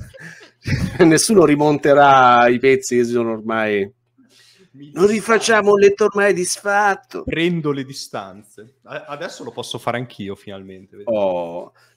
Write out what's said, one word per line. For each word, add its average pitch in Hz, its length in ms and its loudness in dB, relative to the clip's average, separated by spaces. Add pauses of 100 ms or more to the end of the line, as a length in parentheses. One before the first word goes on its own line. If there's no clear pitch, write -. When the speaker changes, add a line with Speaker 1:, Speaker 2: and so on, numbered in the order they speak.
(600)
Speaker 1:
<laughs> - 460 -2
nessuno 165 400 4
rimonterà 143 1040 4
i 123 100 0
pezzi 131 380 0
che 120 80 2
si 117 60 -6
sono 117 200 -2
ormai. 107 580 -4 (840)
Speaker 2:
Mi 139 220 -20
Speaker 1:
Non 165 140 2
rifacciamo 214 640 0
un 202 80 2
letto 202 260 2
ormai 202 280 0
disfatto. 202 920 -4
Speaker 2:
Prendo 160 480 -4
le 139 140 -8
distanze. 104 960 -18
A-, 147 240 -18
adesso 147 360 -16
lo 120 80 -16
posso - 260 -12
fare 117 200 -6
anch'io, 107 380 -12
finalmente, 95 600 -20
vedi? 101 140 -12
Speaker 1:
Oh, 90 600 -6 (260)